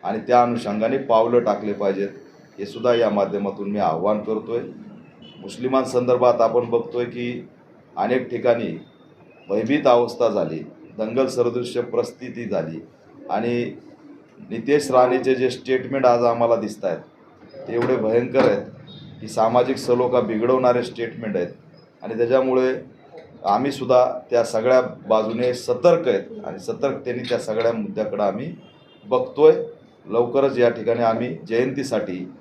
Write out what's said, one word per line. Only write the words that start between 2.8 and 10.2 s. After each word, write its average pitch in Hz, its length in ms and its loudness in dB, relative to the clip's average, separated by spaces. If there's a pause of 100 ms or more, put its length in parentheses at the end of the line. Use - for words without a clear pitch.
या 117 160 2
माध्यमातून 101 600 -2
मी 104 80 -2
आव्हान 92 400 0
करतोय. 110 400 -4 (800)
मुस्लिमांसंदर्भात 123 1000 2
आपण 113 280 2
बघतोय 120 360 -2
की 120 420 -8 (500)
अनेक 117 320 0
ठिकाणी 110 560 0 (640)
भयभीत 117 380 0
अवस्था 120 400 4